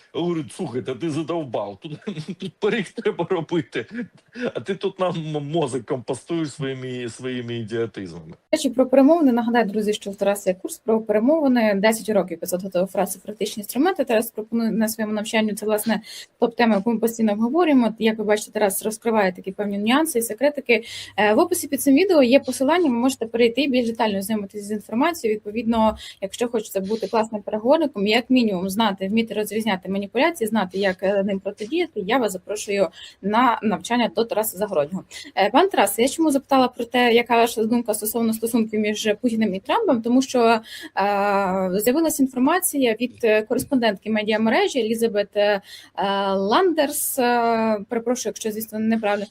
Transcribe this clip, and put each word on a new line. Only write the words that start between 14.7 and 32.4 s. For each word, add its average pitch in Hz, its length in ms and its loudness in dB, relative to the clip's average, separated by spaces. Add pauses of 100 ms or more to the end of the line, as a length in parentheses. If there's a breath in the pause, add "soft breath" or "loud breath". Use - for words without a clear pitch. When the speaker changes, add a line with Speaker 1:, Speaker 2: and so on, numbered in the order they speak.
Speaker 2:
на 220 180 0
своєму 214 260 -4
навчанню. 214 400 0
Це, 208 120 -8
власне, 214 340 0 (400 loud breath)
топ-тема, 233 340 2
яку 196 180 0
ми 226 60 0
постійно 226 340 0
обговорюємо. 254 540 2
От, 220 120 -2
як 220 200 0
ви 214 60 -4
бачите, 208 280 0
Тарас 208 300 0
розкриває 220 500 0
такі 190 200 -12
певні 202 260 -4
нюанси 247 400 2
і 226 40 0
секретики. 233 640 0 (320 loud breath)
Е, 208 180 4
в 233 40 6
описі 349 300 0
під - 140 -4
цим 277 120 6
відео 339 280 6
є 254 180 6
посилання, 277 500 0
ви 240 60 2
можете 247 300 -2
перейти 233 360 2
і 302 60 0
більш 247 180 2
детально 226 320 0
ознайомитися 202 460 -6
з 202 60 -10
інформацією. 226 680 -2
Відповідно, 220 600 0 (240 loud breath)
якщо 214 280 -4
хочете 214 320 -4
бути 202 260 -4
класним 220 360 -2
переговорником, 220 640 0
як 233 240 2
мінімум 202 400 2
знати, 196 380 0
вміти 226 260 0
розрізняти 202 540 -2
маніпуляції, 220 600 -2
знати, 190 300 0
як, 196 240 0
е, 196 200 2
ним 196 180 -2
протидіяти, 220 600 -4
я 208 180 0
вас 214 140 0
запрошую 202 560 -2 (340 loud breath)